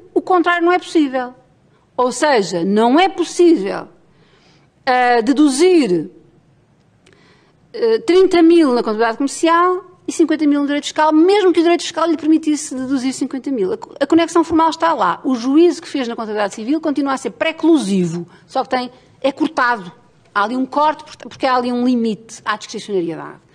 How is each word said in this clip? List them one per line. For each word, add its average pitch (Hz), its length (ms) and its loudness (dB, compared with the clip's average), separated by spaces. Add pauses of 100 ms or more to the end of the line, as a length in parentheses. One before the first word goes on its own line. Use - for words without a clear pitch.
(120)
o 381 80 -2
contrário 349 460 0
não 349 60 4
é 359 80 2
possível. 262 560 -2 (600)
Ou 247 160 0
seja, 202 540 0
não 226 340 2
é 381 80 4
possível, 320 800 0 (960)
ah, 247 380 2
deduzir, 269 880 2 (1700)
ah, 226 280 0
trinta 359 380 4
mil 330 280 6
na 240 120 0
contabilidade 226 360 -2
comercial 339 680 0 (240)
e - 60 -6
cinquenta 311 340 0
mil 285 140 2
no 285 60 -2
direito 285 180 -4
fiscal, 311 260 0
mesmo 370 400 4
que 339 80 0
o 330 40 2
direito 339 180 2
fiscal - 280 -4
lhe 320 60 0
permitisse 302 580 -2
deduzir 262 400 -4
cinquenta 269 380 -8
mil. 208 220 -2
A 220 40 -4
co-, - 220 -20
a 277 80 -2
conexão 330 340 2
formal 320 280 0
está 330 240 -2
lá. 185 320 -2
O 262 100 0
juízo 277 460 2
que - 80 -18
fez 269 180 -4
na 233 80 -8
contabilidade 214 400 -4
civil 247 240 -4
continua 294 320 -2
a 269 60 -2
ser 233 140 -8
preclusivo, 202 920 0 (200)
só - 180 -4
que - 60 -12
tem, 247 200 -4 (300)
é 269 140 -2
cortado. 240 580 -4 (420)
Há 202 100 0
ali 220 120 -4
um 262 100 -4
corte, 302 380 -2
porta-, - 240 -20
porque - 180 -8
há 254 120 0
ali 247 160 -4
um 247 120 -2
limite 226 600 -4
à 214 100 -4
discricionariedade. 170 840 -8 (160)